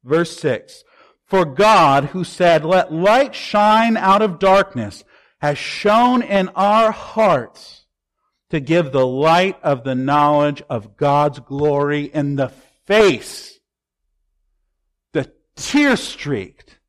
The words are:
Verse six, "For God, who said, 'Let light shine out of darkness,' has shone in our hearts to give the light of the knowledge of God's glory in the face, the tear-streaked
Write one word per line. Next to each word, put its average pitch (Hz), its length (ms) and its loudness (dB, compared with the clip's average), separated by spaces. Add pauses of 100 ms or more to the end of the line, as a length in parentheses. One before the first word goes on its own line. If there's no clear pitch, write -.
Verse 165 340 -2
six, - 460 -6 (420)
"For 185 200 0
God, 151 600 4
who 180 180 -8
said, 165 400 2
'Let 170 300 0
light 214 400 0
shine 220 640 0
out 196 240 2
of 185 180 -4
darkness,' 190 640 0 (360)
has 147 180 -4
shone 240 640 0
in 196 280 -2
our 214 420 2
hearts - 960 -4 (640)
to 160 100 -4
give 151 320 -2
the 131 160 2
light 160 560 0
of 139 200 -2
the 127 120 -4
knowledge 147 760 0
of 104 280 -10
God's 143 420 0
glory 143 640 -2
in 143 320 -4
the 135 140 -4 (360)
face, 196 720 0 (1500)
the 139 180 -6 (240)
tear-streaked - 1300 -4